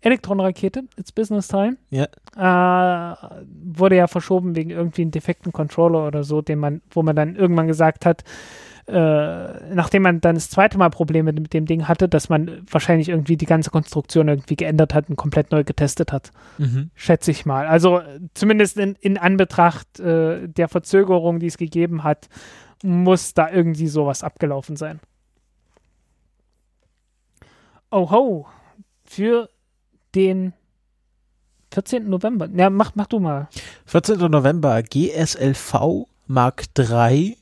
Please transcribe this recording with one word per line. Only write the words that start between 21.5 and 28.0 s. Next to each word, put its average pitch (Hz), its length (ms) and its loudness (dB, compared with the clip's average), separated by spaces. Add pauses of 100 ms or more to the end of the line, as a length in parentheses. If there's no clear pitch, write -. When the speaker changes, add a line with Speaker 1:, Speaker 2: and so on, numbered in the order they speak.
Speaker 1:
gegeben 165 460 -4
hat, 151 240 -2 (560)
muss 180 520 2
da 160 160 0
irgendwie 165 360 0
sowas 143 360 -2
abgelaufen 143 520 -6
sein. 156 240 -12 (3000)
Oho. 196 540 0 (600)